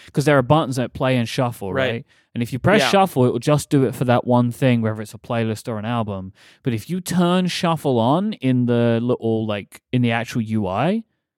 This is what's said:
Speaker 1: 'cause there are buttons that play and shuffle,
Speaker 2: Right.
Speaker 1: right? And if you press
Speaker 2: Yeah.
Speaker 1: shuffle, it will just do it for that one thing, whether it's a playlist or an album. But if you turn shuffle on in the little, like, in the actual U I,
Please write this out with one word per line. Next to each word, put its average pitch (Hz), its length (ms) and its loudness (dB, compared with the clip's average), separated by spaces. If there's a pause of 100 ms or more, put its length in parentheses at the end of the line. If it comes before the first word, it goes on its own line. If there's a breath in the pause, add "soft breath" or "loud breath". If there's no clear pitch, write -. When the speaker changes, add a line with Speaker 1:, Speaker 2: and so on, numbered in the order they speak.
(120)
Speaker 1:
'cause 143 120 0
there 147 120 6
are 135 60 6
buttons 131 320 2
that 120 200 -4
play 131 220 0
and 117 120 -2
shuffle, 113 440 -4
Speaker 2:
Right. 131 200 -2
Speaker 1:
right? 117 140 -10 (280 soft breath)
And 120 80 -4
if 117 100 -6
you 131 60 -6
press 180 220 4
Speaker 2:
Yeah. 131 80 2
Speaker 1:
shuffle, 185 360 4
it 123 60 4
will 113 80 -2
just 147 320 0
do 139 140 4
it 113 100 -2
for - 100 -4
that 120 220 2
one 120 240 2
thing, 120 320 2
whether 110 180 -2
it's 107 140 -14
a 104 40 -18
playlist 113 500 -4
or 113 100 -6
an 101 60 -8
album. 104 480 -4 (320 soft breath)
But 123 100 0
if 107 160 -8
you 180 100 -4
turn 180 460 0
shuffle 156 540 0
on 170 320 0
in 127 340 0
the 117 340 2
little, 113 460 -2
like, 104 340 -8 (120)
in 127 100 2
the 120 80 2
actual 117 320 -4
U 107 240 -2
I, 147 380 -2 (340)